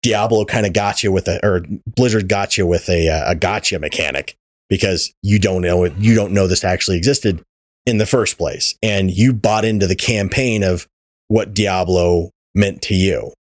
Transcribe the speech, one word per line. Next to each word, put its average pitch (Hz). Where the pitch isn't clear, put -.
Diablo 107
kinda 104
got 101
you 101
with 95
a, 90
or 90
Blizzard 110
got 101
you 95
with 85
a, 82
uh, 80
a -
gotcha 92
mechanic 73
because 95
you 104
don't 95
know 90
it, 85
you 110
don't 101
know 98
this 90
actually 90
existed 101
in 117
the 104
first 113
place, -
and 98
you 110
bought 107
into 107
the 95
campaign 110
of 90
what 95
Diablo 90
meant 98
to -
you. 92